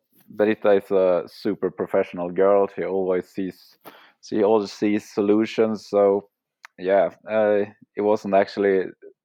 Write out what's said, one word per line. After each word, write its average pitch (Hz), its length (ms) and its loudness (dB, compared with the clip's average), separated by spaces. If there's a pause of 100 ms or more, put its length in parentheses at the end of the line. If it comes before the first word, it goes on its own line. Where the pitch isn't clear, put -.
(280)
Britta 104 440 0
is 98 180 0
a 92 360 2
super - 440 -6
professional 92 600 -4
girl. 98 440 2
She 87 100 -8
always 92 440 -4
sees, - 480 -12 (460)
she 107 200 -4
always 101 300 2
sees 104 360 -2
solutions. 110 800 0
So, 101 400 2 (500)
yeah, 92 320 0 (200)
uh, 104 340 0 (320)
it 107 40 -6
wasn't 104 340 0
actually 98 520 2 (380)